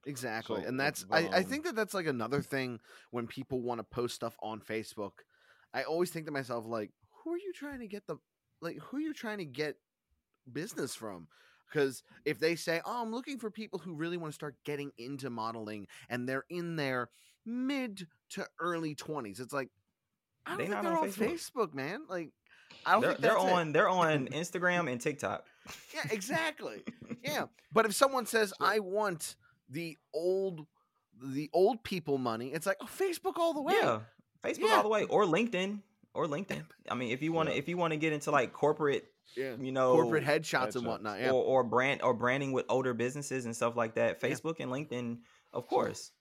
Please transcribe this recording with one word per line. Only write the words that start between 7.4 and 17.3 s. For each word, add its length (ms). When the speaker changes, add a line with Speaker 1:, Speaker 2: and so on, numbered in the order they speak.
Speaker 1:
trying 260
to 80
get 200
the, 100
like, 180
who 180
are 40
you 120
trying 240
to 80
get 320
business 440
from? 320
'Cause 320
if 140
they 160
say, 300
"Oh, 160
I'm 100
looking 280
for 120
people 280
who 140
really 240
wanna 160
start 220
getting 320
into 320
modeling 580
and 180
they're 220
in 280
their 320